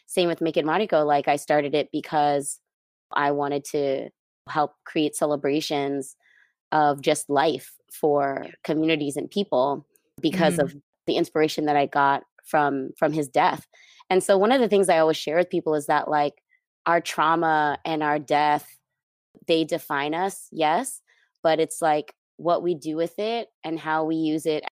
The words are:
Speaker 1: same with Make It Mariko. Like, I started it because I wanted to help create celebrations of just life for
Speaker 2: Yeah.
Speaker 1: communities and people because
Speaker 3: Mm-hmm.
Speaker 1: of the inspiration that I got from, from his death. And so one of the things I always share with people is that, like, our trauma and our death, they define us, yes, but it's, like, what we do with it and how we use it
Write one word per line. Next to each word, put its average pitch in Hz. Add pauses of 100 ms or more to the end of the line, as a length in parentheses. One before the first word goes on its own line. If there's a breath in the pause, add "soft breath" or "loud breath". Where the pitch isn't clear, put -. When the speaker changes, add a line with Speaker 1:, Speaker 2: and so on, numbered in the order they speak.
Speaker 1:
same 180
with 165
Make 160
It 151
Mariko. 165
Like, 143
I 147
started 143
it 147
because 147 (520)
I 143
wanted 143
to 139 (400)
help 147 (120)
create 151
celebrations 143 (560 soft breath)
of 147
just 151
life 143 (180)
for 143
Speaker 2:
Yeah. - (140)
Speaker 1:
communities 151
and -
people 143 (360)
because 160
Speaker 3:
Mm-hmm. 170
Speaker 1:
of 139 (300)
the 113
inspiration 156
that 147
I 143
got 139 (200)
from, 143
from 151
his 151
death. 156 (440 soft breath)
And 185
so 196
one 208
of 269
the 226
things 196
I 165
always 160
share 151
with 180
people 160
is 143
that, 151
like, 147 (440)
our 170
trauma 156
and 156
our 151
death, 147 (800)
they 160
define 151
us, 190
yes, 160 (400)
but 160
it's, -
like, 151 (240)
what 165
we 175
do 156
with 165
it 220 (160)
and 160
how 156
we 160
use 160
it 151 (100)